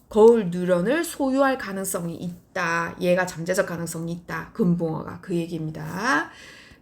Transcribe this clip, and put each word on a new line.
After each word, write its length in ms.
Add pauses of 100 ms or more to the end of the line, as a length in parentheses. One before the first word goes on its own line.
거울 420
뉴런을 540
소유할 520
가능성이 600
있다. 840
얘가 260
잠재적 400
가능성이 460
있다. 400
금붕어가, 680
그 160
얘기입니다. 920 (520)